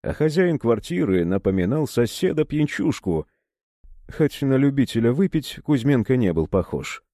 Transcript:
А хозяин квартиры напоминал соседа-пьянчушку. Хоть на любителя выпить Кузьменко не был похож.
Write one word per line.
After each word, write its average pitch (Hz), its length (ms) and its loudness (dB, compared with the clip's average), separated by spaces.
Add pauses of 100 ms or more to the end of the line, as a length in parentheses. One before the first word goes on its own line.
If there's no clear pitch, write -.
А - 120 -6
хозяин 160 440 0
квартиры 110 640 0
напоминал 95 640 0
соседа-пьянчушку. 147 1400 -2 (880)
Хоть - 260 0
на 135 140 2
любителя 131 560 2
выпить 160 500 -2
Кузьменко 131 540 2
не 104 160 2
был 80 160 0
похож. - 640 -4